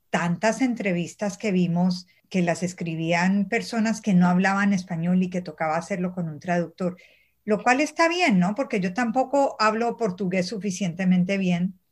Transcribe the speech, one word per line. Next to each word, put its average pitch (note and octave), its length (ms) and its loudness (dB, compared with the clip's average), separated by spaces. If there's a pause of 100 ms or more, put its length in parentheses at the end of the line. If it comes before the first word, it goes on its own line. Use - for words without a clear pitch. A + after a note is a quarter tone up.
tantas F3 520 0
entrevistas G3+ 760 -2
que G#3+ 140 -2
vimos F3+ 560 2 (220)
que F#3 120 0
las E3+ 220 0
escribían F3 840 0
personas A3+ 500 -2
que G#3 140 0
no F3+ 140 6
hablaban G3 460 2
español F3+ 500 0
y F3+ 60 -2
que F3+ 120 -6
tocaba D#3+ 360 -4
hacerlo F3+ 360 -4
con F3 160 -6
un D3+ 100 -10
traductor, F3 580 -4 (480)
lo G#3 180 -2
cual B3+ 180 2
está D#4+ 280 0
bien, E4 300 2
¿no? F#3 160 2
Porque C4 240 -4
yo F#3 140 -4
tampoco C4 640 0
hablo A3 380 0
portugués F#3 500 -2
suficientemente F#3 920 0
bien F3+ 420 -2 (120)